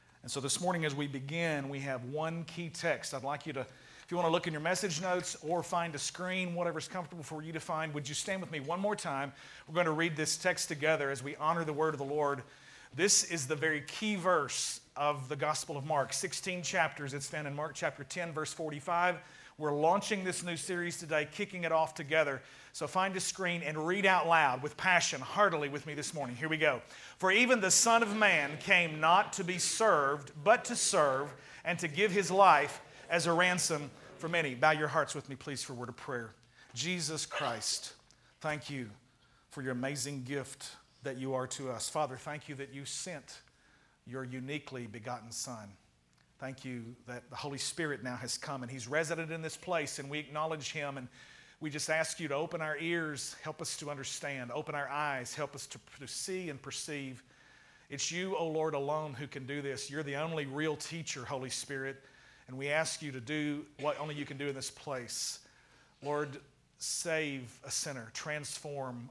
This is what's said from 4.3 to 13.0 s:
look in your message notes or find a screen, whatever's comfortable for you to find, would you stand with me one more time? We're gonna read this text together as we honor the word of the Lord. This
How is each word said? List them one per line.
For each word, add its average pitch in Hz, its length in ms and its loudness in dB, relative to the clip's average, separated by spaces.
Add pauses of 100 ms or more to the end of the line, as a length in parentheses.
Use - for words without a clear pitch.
look 170 160 4
in 160 60 -2
your 151 80 -4
message 175 400 0
notes 180 400 0
or 160 220 0
find 170 320 -2
a 139 40 -4
screen, 185 560 -2
whatever's 170 340 -2
comfortable 175 340 -8
for 156 180 -8
you 160 120 -8
to 160 80 -4
find, 160 320 -2
would 143 160 -4
you 147 60 -6
stand 190 260 -2
with 160 100 -8
me 160 80 -4
one 160 220 -2
more 208 160 2
time? 139 340 -4 (340)
We're 156 100 -10
gonna 165 160 6
read 160 260 2
this 156 180 2
text - 320 2
together 147 420 2
as 131 140 -4
we 143 140 -8
honor 165 260 2
the 156 80 -2
word 156 220 2
of 135 60 -6
the 139 60 -2
Lord. 143 380 2 (500)
This 185 320 6